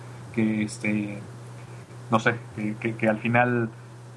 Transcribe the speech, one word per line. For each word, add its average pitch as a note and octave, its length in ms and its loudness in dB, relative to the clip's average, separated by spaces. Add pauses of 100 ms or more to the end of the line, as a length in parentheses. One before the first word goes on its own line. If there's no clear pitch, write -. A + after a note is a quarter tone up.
(340)
que, G#2+ 300 4
este, G#2 560 -2 (920)
no A2+ 80 6
sé, A#2 160 4 (220)
que, G#2+ 200 0
que, A2+ 200 -2
que A2 120 4
al G#2+ 100 6
final, A#2+ 520 4 (460)